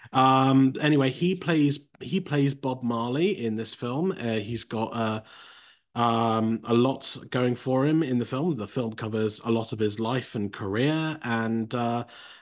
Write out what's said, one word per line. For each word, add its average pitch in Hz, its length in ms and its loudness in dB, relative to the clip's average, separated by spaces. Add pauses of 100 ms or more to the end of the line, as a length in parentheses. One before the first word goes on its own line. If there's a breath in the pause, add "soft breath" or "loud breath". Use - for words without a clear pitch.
(120)
Um, 131 680 6
anyway, 143 300 4
he 175 240 0
plays, 151 520 2 (140)
he 147 200 -2
plays 143 340 0
Bob 127 280 -4
Marley 120 600 0
in 110 120 -2
this 110 180 -8
film. 147 380 -4
Uh, 113 240 -2
he's 110 280 -6
got, 110 300 -6
uh, 110 260 -2 (760 loud breath)
um, 113 680 2
a 117 100 0
lot - 420 0 (140)
going 123 240 0
for 131 320 0
him 160 160 4
in 127 160 0
the 120 60 0
film. 143 320 -2
The 101 100 -6
film 113 280 -4
covers 110 500 -4
a 120 60 -4
lot 113 220 0
of 107 60 -8
his 107 220 -2
life 120 340 -4
and 101 180 -4
career, 151 720 -2
and, 113 520 -2
uh, 120 300 -2 (380 loud breath)